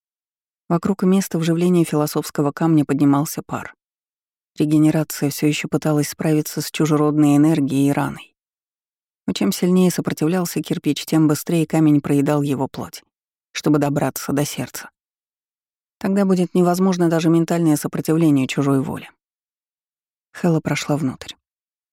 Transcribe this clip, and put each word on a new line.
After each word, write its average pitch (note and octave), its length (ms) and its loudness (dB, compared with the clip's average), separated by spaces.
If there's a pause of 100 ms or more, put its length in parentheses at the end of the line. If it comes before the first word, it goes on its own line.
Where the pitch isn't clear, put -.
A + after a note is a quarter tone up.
(720)
Вокруг F3+ 300 -2
места F#3 360 0
вживления E3+ 460 2
философского D3+ 680 -2
камня D#3+ 360 2
поднимался C#3+ 580 0
пар. - 300 -12 (840)
Регенерация D3+ 680 2
всё D3 180 -4
ещё D3+ 220 -2
пыталась D3+ 400 0
справиться D#3 540 -2
с - 80 -8
чужеродной D3+ 680 2
энергией C#3 540 2
и - 20 0
раной. C#3+ 420 -6 (920)
Но F#3 80 -4
чем G3 180 -2
сильнее F3+ 380 2
сопротивлялся E3+ 720 -4
кирпич, D3 420 -4
тем D#3+ 240 2
быстрее D#3 380 0
камень D3+ 340 2
проедал D3 400 0
его C#3 280 -4
плоть, - 340 -14 (500)
чтобы D3+ 260 0
добраться C#3+ 540 -2
до C#3 140 0
сердца. - 420 -10 (1120)
Тогда G3 260 0
будет F#3 300 0
невозможно F3 560 2
даже E3 180 2
ментальное E3 480 2
сопротивление D3+ 720 0
чужой C#3 340 0
воле. C3 300 -8 (1200)
Хэлла E3 280 0
прошла D3 360 -4
внутрь. - 380 -6 (580)